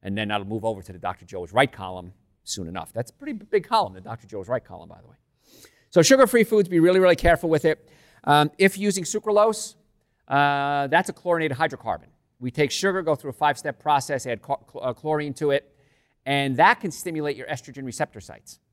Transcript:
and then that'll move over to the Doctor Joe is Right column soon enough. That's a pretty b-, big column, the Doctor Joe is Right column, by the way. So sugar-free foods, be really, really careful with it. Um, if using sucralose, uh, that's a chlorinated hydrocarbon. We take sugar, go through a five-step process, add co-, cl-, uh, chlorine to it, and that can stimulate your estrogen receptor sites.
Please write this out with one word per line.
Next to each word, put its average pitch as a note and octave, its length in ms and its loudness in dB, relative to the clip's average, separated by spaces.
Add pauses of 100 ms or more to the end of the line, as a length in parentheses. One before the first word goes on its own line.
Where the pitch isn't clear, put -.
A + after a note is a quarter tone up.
and G2 160 -8
then G#2+ 120 -4
that'll G2+ 180 -4
move G#2+ 180 -6
over G#2+ 160 -4
to F#2 120 -18
the F2+ 60 -18
Doctor F#2 260 -10
Joe F2+ 180 -10
is E2 80 -14
Right C3+ 200 2
column F#2 420 -12 (300)
soon F2+ 240 -10
enough. F2 260 -10
That's A#2 180 -6
a - 20 -20
pretty C#4+ 200 -12
b-, G#3 160 -12
big G3 180 -2
column, F#3+ 260 -2
the F#2 80 -18
Doctor A2+ 240 -14
Joe G2+ 160 -12
is F2+ 60 -12
Right A#2+ 160 -4
column, F2 240 -20
by F#2 140 -20
the - 60 -20
way. A2+ 80 -20 (760)
So F3 120 4
sugar-free B3 440 6
foods, G#3 240 2
be F3 100 2
really, F3+ 220 6
really F3+ 160 6
careful E3+ 320 2
with D#3+ 160 2
it. D#3 240 -2 (340)
Um, D3 340 4
if F#3+ 200 2
using G3 260 -2
sucralose, G#3+ 720 0 (500)
uh, C#3+ 600 0
that's D#3+ 220 2
a G#3 40 -8
chlorinated D#3+ 440 -2
hydrocarbon. A#2+ 500 -4 (320)
We B2 100 -6
take C#3+ 220 0
sugar, F#3+ 300 -2
go D#3 120 0
through C#3 180 -8
a - 20 -10
five-step D3 440 -2
process, C#3 480 -2
add A#2 160 -6
co-, - 300 -8
cl-, - 140 -10
uh, B2+ 80 -4
chlorine D3+ 400 -4
to D3 180 0
it, - 240 -2 (500)
and C#3 300 -2
that F#3+ 240 4
can F#3 120 -8
stimulate D3+ 440 -6
your - 120 -14
estrogen C3+ 380 -12
receptor B2 360 -8
sites. - 380 -20 (120)